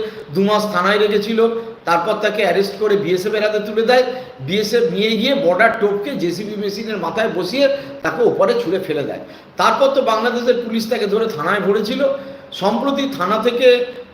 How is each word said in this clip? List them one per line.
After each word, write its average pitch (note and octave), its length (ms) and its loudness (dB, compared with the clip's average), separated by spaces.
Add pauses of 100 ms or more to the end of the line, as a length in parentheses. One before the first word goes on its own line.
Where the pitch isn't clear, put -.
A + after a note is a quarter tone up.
(340)
দু F#3 80 2
মাস G#3 300 2
থানায় F#3 260 2
রেখেছিল, A3 500 2 (360)
তারপর F3+ 280 0
তাকে G#3 300 -2
অ্যারেস্ট F#3+ 360 0
করে G#3 180 2
বিএসএফ F3+ 380 0
এর G#3+ 80 0
হাতে G#3 180 0
তুলে G#3+ 220 -2
দেয়। B3 200 4 (380)
বিএসএফ G#3 520 0
নিয়ে G#3 180 0
গিয়ে A#3 240 0
বর্ডার G#3+ 360 4 (100)
টোপকে G3+ 340 0
জেসিবি G3+ 420 -4
মেশিনের G#3 400 -6
মাথায় F#3+ 380 -2
বসিয়ে B3+ 340 2 (340)
তাকে - 200 -2
ওপরে G3 320 4 (100)
ছুঁড়ে F3 160 -2
ফেলে D3 220 -4
দেয়। F#2+ 180 -8 (360)
তারপর A3+ 320 4
তো C4+ 140 2
বাংলাদেশের A#3 600 0
পুলিশ A3 260 -4
তাকে A3 160 -2
ধরে G#3+ 200 0
থানায় F3+ 340 -2
ভরেছিল। A3 440 0 (480)
সম্প্রতি C4+ 560 0 (100)
থানা F#3+ 200 0
থেকে, B3 460 4 (300)